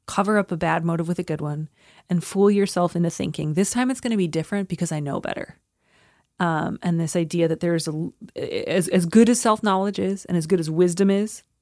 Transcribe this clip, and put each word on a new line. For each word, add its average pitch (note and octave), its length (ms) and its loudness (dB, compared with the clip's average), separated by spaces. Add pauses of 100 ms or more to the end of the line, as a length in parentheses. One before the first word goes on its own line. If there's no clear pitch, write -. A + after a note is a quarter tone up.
cover G3+ 300 0
up G3+ 160 0
a F3+ 40 -2
bad E3 280 0
motive E3 240 0
with F3 120 -2
a - 20 -4
good D#3 180 -4
one D3+ 280 -6 (420)
and F3 140 0
fool G3+ 260 4
yourself F#3+ 460 0
into F3 140 0
thinking, D#3 440 -4
"This F#3+ 160 0
time B3+ 200 0
it's B3+ 100 -6
gonna A#3 160 -2
be F#3 120 2
different E3 400 -4
because E3+ 240 -4
I D3+ 80 -2
know C#3+ 200 -4
better." - 360 -8 (840)
Um, E3 420 0
and E3+ 180 0
this D#3+ 160 -2
idea E3+ 320 2
that D#3+ 120 -2
there's E3+ 280 0
a D#3 40 -4
l-, D#3 200 -6 (240)
as, - 520 -2
as F3 180 2
good A3 220 6
as A#3+ 120 2
self-knowledge G3+ 580 0
is G3 280 -4
and F3+ 100 0
as D#3+ 100 0
good F3+ 140 4
as D#3+ 100 -4
wisdom F3+ 400 4
is, G3+ 320 -2 (200)